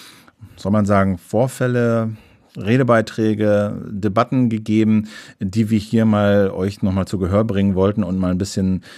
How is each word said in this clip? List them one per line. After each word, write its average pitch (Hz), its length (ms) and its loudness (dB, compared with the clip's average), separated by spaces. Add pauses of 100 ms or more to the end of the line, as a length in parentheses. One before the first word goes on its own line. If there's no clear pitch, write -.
(540)
soll - 160 -6
man 104 160 2
sagen, 98 320 2
Vorfälle, 117 920 -2 (460)
Redebeiträge, 107 1300 0
Debatten 110 600 0
gegeben, 110 580 0 (320)
die 104 300 -2
wir 110 100 2
hier 113 240 0
mal 101 460 2
euch 98 320 -6
noch 95 100 0
mal 95 140 0
zu 101 120 -6
Gehör 95 240 0
bringen 98 320 0
wollten 101 300 0
und 92 140 -4
mal 92 120 0
ein 92 80 0
bisschen 95 460 -2 (140)